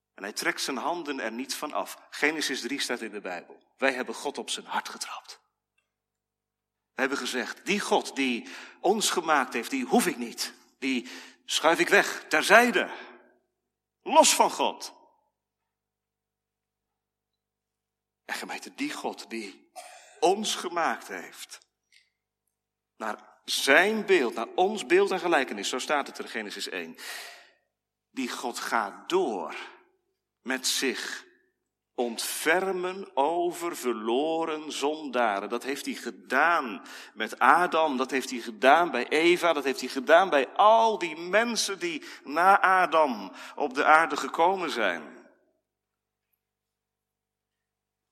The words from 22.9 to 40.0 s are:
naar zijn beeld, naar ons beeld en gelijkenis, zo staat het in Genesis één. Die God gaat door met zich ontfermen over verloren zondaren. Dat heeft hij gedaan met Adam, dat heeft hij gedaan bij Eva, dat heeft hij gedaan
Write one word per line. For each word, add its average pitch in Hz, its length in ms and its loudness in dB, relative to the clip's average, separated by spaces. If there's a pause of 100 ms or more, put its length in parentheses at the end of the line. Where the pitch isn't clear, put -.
naar - 500 -10
zijn 190 600 4
beeld, 160 280 4
naar - 220 -6
ons 196 300 0
beeld 185 260 4
en 190 80 -2
gelijkenis, 135 500 0
zo 127 100 -4
staat 143 280 -2
het - 120 -14
in 104 80 -10
Genesis 101 400 -10
één. 80 300 -10 (1120)
Die 123 200 -6
God - 300 -8
gaat 104 500 -4
door 113 460 -2 (840)
met 127 260 -6
zich - 580 -4 (680)
ontfermen 180 1200 -2
over 170 600 -2
verloren 147 960 -2
zondaren. 123 760 -2
Dat 120 140 -6
heeft 139 220 -6
hij 131 80 -6
gedaan 127 920 -2 (280)
met - 260 -6
Adam, 156 580 4
dat 127 140 -2
heeft 131 180 -2
hij 123 100 -8
gedaan 131 520 4
bij 123 160 -2
Eva, 170 460 4
dat 143 100 -4
heeft 131 160 -2
hij 127 100 -8
gedaan 156 400 4